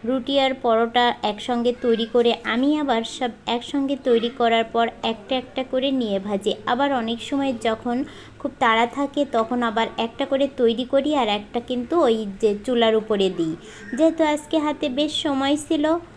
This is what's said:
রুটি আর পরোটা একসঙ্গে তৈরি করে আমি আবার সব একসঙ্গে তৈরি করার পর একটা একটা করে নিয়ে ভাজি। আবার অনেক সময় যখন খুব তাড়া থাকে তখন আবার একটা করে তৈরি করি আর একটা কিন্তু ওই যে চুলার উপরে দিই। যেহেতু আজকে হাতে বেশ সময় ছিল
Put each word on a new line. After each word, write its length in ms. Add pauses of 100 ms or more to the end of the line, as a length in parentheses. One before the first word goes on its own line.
রুটি 260 (120)
আর 80 (100)
পরোটা 420 (260)
একসঙ্গে 400 (120)
তৈরি 300
করে 180 (220)
আমি 160 (140)
আবার 180 (160)
সব 140 (240)
একসঙ্গে 400 (120)
তৈরি 220 (100)
করার 340
পর 120 (260)
একটা 220 (100)
একটা 180 (100)
করে 180 (100)
নিয়ে 180 (100)
ভাজি। 240 (200)
আবার 180 (120)
অনেক 180 (100)
সময় 240 (140)
যখন 300 (420)
খুব 120 (120)
তাড়া 220 (120)
থাকে 240 (140)
তখন 240 (100)
আবার 180 (200)
একটা 240
করে 140 (140)
তৈরি 340
করি 160 (120)
আর 80 (100)
একটা 200 (100)
কিন্তু 260 (120)
ওই 100 (240)
যে 100 (140)
চুলার 360
উপরে 260 (100)
দিই। 160 (440)
যেহেতু 240 (120)
আজকে 220 (100)
হাতে 200 (140)
বেশ 120 (140)
সময় 320 (100)
ছিল 180 (320)